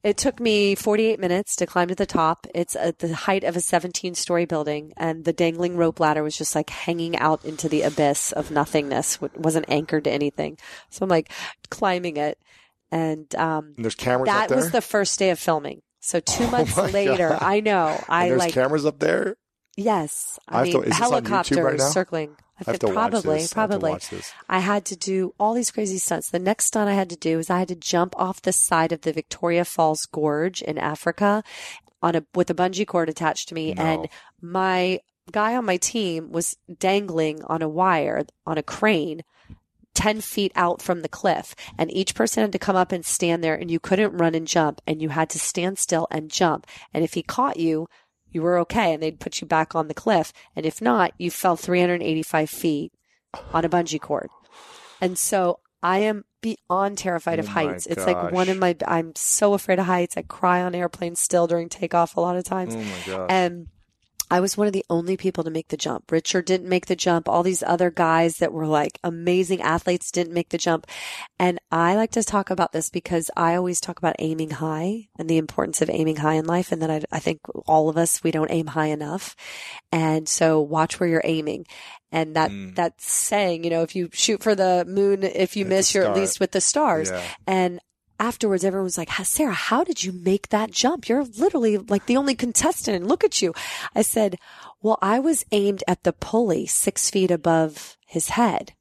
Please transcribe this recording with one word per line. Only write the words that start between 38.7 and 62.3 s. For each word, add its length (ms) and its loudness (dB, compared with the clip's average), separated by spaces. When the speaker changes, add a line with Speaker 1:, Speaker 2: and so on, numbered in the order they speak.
Speaker 1:
ten 280 2
feet 340 -2
out 260 0
from 200 -2
the 80 -6
cliff, 440 -2
and 140 -2
each 240 -2
person 260 2
had 120 0
to 60 -4
come 180 0
up 160 2
and 120 -6
stand 380 0
there, 120 2
and 140 -8
you 100 0
couldn't 380 0
run 180 4
and 120 -2
jump, 400 2
and 140 -2
you 80 -2
had 200 0
to 100 -8
stand 380 -2
still 320 0
and 220 -6
jump. 340 0
And 100 2
if 100 -2
he 80 -4
caught 360 -2
you, 300 0
you 100 -4
were 180 2
okay, 340 0
and 100 -4
they'd 160 -6
put 220 -8
you 60 -12
back 280 0
on 140 0
the 40 -8
cliff. 380 2
And 100 -6
if 160 -2
not, 360 2
you 120 -4
fell 280 0
three 240 2
hundred 220 2
eighty-five 460 0
feet 440 -2
on 120 2
a 40 0
bungee 300 0
cord. 300 -4
And 160 -2
so 420 0
I 160 2
am 240 0
beyond 560 -2
terrified 420 -2
of 60 -4
Speaker 2:
Oh 40 -10
my 40 -12
Speaker 1:
heights. 200 -6
It's 200 -4
like 260 0
one 160 2
Speaker 2:
gosh. 80 0
Speaker 1:
of 40 -6
my, 160 4
I'm 280 0
so 380 2
afraid 260 2
of 80 0
heights. 280 0
I 60 -4
cry 400 2
on 140 -2
airplanes 440 -4
still 280 4
during 220 0
takeoff 460 0
a 60 2
lot 160 0